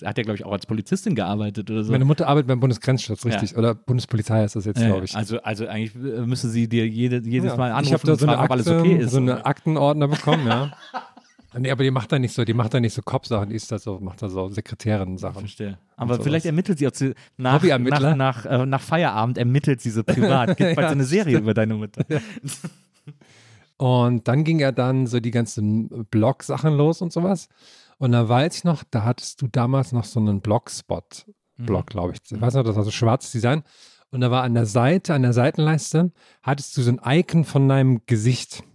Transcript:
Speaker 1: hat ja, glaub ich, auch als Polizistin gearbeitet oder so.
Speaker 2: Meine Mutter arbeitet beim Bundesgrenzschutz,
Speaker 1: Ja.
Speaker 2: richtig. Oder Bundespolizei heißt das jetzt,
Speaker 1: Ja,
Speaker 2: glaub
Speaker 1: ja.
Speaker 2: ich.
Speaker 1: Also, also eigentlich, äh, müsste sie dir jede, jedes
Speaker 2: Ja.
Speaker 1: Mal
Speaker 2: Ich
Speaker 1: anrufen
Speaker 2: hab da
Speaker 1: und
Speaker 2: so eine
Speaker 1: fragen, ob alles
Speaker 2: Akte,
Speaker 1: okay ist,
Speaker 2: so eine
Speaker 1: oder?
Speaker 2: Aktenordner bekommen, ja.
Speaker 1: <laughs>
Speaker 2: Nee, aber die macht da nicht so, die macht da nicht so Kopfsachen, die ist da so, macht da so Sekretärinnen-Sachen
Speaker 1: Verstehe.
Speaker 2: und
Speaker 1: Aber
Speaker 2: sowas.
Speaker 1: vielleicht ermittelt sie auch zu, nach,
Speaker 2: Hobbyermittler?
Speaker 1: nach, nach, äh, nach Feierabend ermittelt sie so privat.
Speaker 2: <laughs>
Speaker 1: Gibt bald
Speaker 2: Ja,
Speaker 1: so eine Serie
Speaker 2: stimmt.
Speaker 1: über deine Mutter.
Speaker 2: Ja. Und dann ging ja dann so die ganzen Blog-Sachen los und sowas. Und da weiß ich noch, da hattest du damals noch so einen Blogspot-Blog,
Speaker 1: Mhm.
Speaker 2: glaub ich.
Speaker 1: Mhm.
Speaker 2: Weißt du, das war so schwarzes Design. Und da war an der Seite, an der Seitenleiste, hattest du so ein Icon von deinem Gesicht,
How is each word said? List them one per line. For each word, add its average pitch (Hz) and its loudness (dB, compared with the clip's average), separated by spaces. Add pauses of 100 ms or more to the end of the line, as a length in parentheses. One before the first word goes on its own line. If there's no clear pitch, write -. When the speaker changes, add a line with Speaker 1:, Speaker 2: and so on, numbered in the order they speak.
Speaker 1:
hat 101 -4
ja, 120 -2
glaub 107 -4
ich, 95 -10
auch 98 -6
als 101 -6
Polizistin 147 -2
gearbeitet 104 -4
oder 110 -2
so. 107 -4
Speaker 2:
Meine 131 4
Mutter 147 2
arbeitet 143 2
beim 123 0
Bundesgrenzschutz, 123 0
Speaker 1:
Ja. 117 0
Speaker 2:
richtig. 101 -2
Oder 117 2
Bundespolizei 113 0
heißt 104 -2
das 101 -6
jetzt, 107 -2
Speaker 1:
Ja, 113 4
Speaker 2:
glaub 98 4
Speaker 1:
ja. 92 -4
Speaker 2:
ich. 92 -8
Speaker 1:
Also, 110 -4
also 110 -6
eigentlich, 107 -6
äh, 123 -6
müsste 123 -2
sie 113 0
dir 113 2
jede, 123 0
jedes 123 -2
Speaker 2:
Ja. 120 -4
Speaker 1:
Mal 123 -2
Speaker 2:
Ich 110 -4
Speaker 1:
anrufen 143 2
Speaker 2:
hab 151 0
da 151 4
Speaker 1:
und 151 4
Speaker 2:
so 151 4
eine 120 4
Speaker 1:
fragen, 123 2
ob 131 0
alles 123 0
Speaker 2:
Akte, 165 4
Speaker 1:
okay 170 6
ist, 117 0
Speaker 2:
so 127 2
eine 127 2
Speaker 1:
oder? 123 -6
Speaker 2:
Aktenordner 147 2
bekommen, 151 2
ja. 127 0 (200)
Speaker 1:
<laughs> - -12 (460)
Speaker 2:
Nee, 131 -2
aber 135 0
die 135 4
macht 127 -2
da 147 2
nicht 123 0
so, 120 0
die 107 0
macht 113 0
da 127 2
nicht 113 0
so 117 -6
Kopfsachen, 104 -4
die 113 -6
ist - -10
da 107 -4
so, 95 -8
macht 92 -10
da 107 -6
so 92 -4
Sekretärinnen-Sachen 98 -6
Speaker 1:
Verstehe. 101 -10
Speaker 2:
und 98 -12 (200)
Speaker 1:
Aber 120 -2
Speaker 2:
sowas. 110 -4
Speaker 1:
vielleicht 160 0
ermittelt 160 0
sie 139 2
auch 117 0
zu, 135 -2 (220)
nach, 127 2
Speaker 2:
Hobbyermittler? 143 2
Speaker 1:
nach, 135 -2
nach, 127 0
äh, 127 0
nach 135 -2
Feierabend 123 0
ermittelt 127 2
sie 120 -4
so 110 -2
privat. 135 2
Speaker 2:
<laughs> 185 0
Speaker 1:
Gibt 202 2
bald - 2
Speaker 2:
Ja, 170 2
Speaker 1:
so 156 0
eine 139 2
Serie 165 2
Speaker 2:
stimmt. 110 2
Speaker 1:
über 110 2
deine 110 0
Mutter. 107 -6
Speaker 2:
Ja. 151 -2 (1600)
Und 123 2
dann 139 2
ging 160 2
ja 135 2
dann 131 0
so 120 -2
die 117 -2
ganzen 110 0 (220)
Blog-Sachen 135 0
los 151 2
und 170 -4
sowas. 175 -2 (500)
Und 127 2
da 117 4
weiß 131 2
ich - -10
noch, 170 0
da 110 -2
hattest - -4
du 127 -2
damals 127 0
noch 120 -2
so - -4
einen 104 2
Blogspot-Blog, - -4
Speaker 1:
Mhm. - -10
Speaker 2:
glaub 87 -6
ich. - -14 (100)
Speaker 1:
Mhm. 107 -8
Speaker 2:
Weißt 120 0
du, 135 2
das 110 0
war 104 0
so 107 -2
schwarzes 117 -2
Design. 123 0 (480)
Und 127 -6
da 123 2
war 127 2
an 123 0
der 117 2
Seite, 135 2
an 135 2
der 123 4
Seitenleiste, 156 2 (300)
hattest 139 -4
du 135 0
so 120 4
ein 127 -2 (180)
Icon 165 2
von 139 2
deinem 131 4
Gesicht, 120 -2 (120)